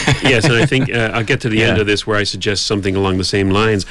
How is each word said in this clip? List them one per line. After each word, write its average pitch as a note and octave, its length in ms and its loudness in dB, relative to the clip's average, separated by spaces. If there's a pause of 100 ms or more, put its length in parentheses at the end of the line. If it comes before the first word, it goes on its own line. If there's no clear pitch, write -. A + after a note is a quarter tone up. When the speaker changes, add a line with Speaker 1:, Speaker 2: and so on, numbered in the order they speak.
(220)
Speaker 1:
Yes, B2+ 220 2
and C3 100 4
I A2+ 100 2
think, - 240 0
uh, A2+ 240 -2
I'll A2+ 120 -2
get C3 180 -2
to B2 60 -2
the A2 140 0
end G2 140 2
Speaker 2:
Yeah. F2+ 60 2
Speaker 1:
of G2+ 40 -2
this G#2 200 0
where G#2+ 100 0
I G#2 60 0
suggest G2 420 -4
something G2 300 0
along F#2+ 240 0
the F#2 60 -2
same G2 260 0
lines. G#2 400 2